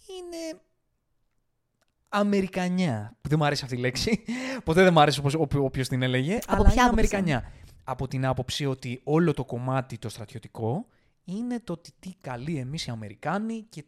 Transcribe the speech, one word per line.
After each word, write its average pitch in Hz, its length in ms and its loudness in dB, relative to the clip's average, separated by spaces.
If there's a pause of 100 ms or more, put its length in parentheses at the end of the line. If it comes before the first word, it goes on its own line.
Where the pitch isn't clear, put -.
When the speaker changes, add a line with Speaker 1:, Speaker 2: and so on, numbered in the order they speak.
Speaker 1:
είναι 349 540 -12 (1500)
αμερικανιά. 185 1120 0
Δεν 151 180 0
μου 156 60 2
αρέσει 143 200 0
αυτή 123 120 -6
η - 20 -4
λέξη. 127 460 -2 (140)
<laughs> 262 260 -6
Ποτέ 160 180 4
δεν 185 100 8
μου 160 80 8
άρεσε 147 200 6
όπως, 139 140 0
όποιο-, 143 300 0
όποιος 131 240 -2
την 127 140 -2
έλεγε, 131 320 0
Speaker 2:
Από 247 120 -4
Speaker 1:
αλλά 202 180 4
Speaker 2:
ποια 196 80 10
Speaker 1:
είναι 247 100 6
Speaker 2:
άποψη; 247 80 6 (260)
Speaker 1:
αμερικανιά. 160 360 -2 (320)
Από 131 240 -6
την 131 180 -2
άποψη 131 400 -2
ότι 127 380 -6
όλο 156 300 4
το 135 100 -4
κομμάτι 127 540 -4
το 117 100 -8
στρατιωτικό 113 800 -6 (380)
είναι 233 400 -6
το - 80 -8
ότι - 260 -12
τι 185 220 -16
καλοί 135 380 -6
εμείς 135 280 -6
οι - 40 -8
Αμερικάνοι 175 800 -6
και - 200 -16